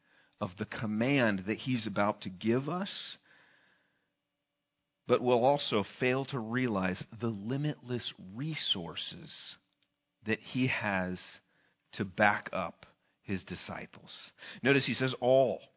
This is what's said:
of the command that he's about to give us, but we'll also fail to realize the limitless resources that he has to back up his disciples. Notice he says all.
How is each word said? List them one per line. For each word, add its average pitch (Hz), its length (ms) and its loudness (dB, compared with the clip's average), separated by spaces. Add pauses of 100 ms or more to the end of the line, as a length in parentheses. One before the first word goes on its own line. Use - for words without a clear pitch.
(400)
of 104 180 -2
the 107 60 -4
command 110 800 2
that 107 120 0
he's 123 280 -2
about 101 360 0
to 104 60 -8
give 113 400 0
us, 180 220 -4 (2250)
but 123 160 4
we'll 123 220 4
also 127 400 2 (160)
fail 131 240 2
to 131 160 -4
realize 110 640 0 (160)
the 117 80 -2
limitless 123 840 -4 (220)
resources 87 960 -6 (960)
that 110 140 0
he 127 260 -2
has 92 540 0 (720)
to 101 120 -4
back 104 480 4
up 87 320 -4 (380)
his 95 220 -4
disciples. - 680 -8 (500)
Notice 135 260 4
he 139 80 0
says 131 260 0
all. 123 400 6 (160)